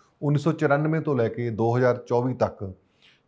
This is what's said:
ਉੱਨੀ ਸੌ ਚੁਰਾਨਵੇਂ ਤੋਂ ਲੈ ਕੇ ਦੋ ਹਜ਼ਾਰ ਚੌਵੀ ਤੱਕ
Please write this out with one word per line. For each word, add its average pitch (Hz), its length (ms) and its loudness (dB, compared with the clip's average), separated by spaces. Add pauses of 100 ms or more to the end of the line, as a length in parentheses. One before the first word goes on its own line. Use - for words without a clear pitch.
(240)
ਉੱਨੀ 147 160 2
ਸੌ 156 120 0
ਚੁਰਾਨਵੇਂ 151 500 0
ਤੋਂ 151 140 -2
ਲੈ 117 120 2
ਕੇ 120 220 -6
ਦੋ 113 280 0
ਹਜ਼ਾਰ 123 200 4
ਚੌਵੀ 120 360 -2
ਤੱਕ 98 400 -4 (540)